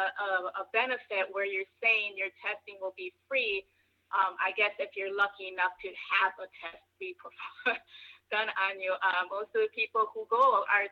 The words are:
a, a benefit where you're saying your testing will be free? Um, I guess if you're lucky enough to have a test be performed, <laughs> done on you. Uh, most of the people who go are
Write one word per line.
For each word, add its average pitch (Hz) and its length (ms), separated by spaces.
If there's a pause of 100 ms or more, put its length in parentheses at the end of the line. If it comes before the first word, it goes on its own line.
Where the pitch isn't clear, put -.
(120)
a, 202 180 (300)
a 190 40 (120)
benefit 226 560
where 196 160
you're 196 320
saying 214 400
your 190 120 (120)
testing 208 400
will 190 160
be 180 160 (120)
free? 220 360 (500)
Um, 190 240
I 190 160
guess 208 240
if - 160
you're 196 180
lucky 202 380
enough 180 320
to 196 80 (300)
have 190 180
a 190 80 (160)
test 165 220 (180)
be 185 160
performed, - 640
<laughs> - 320 (180)
done 214 160 (100)
on 196 200
you. 185 240
Uh, 180 280
most 202 240
of 220 120
the 220 80
people 220 400
who 220 160
go 240 400
are 202 220